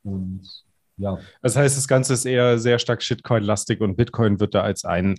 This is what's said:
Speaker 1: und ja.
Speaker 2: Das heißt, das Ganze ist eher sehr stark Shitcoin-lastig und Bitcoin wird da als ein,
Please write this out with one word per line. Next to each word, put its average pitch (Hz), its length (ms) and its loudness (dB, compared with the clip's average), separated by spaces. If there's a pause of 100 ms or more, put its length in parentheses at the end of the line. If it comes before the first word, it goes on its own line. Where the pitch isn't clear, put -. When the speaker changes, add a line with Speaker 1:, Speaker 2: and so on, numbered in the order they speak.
Speaker 1:
und 95 600 -10 (340)
ja. 98 200 -4 (220)
Speaker 2:
Das 123 160 -2
heißt, 139 200 4
das 131 120 -4
Ganze 131 240 2
ist 123 140 -2
eher 123 320 2
sehr 120 200 2
stark 117 240 -2
Shitcoin-lastig 104 760 -2
und 95 160 0
Bitcoin 113 420 2
wird 101 160 -2
da 98 80 2
als 101 220 -4
ein, 90 340 0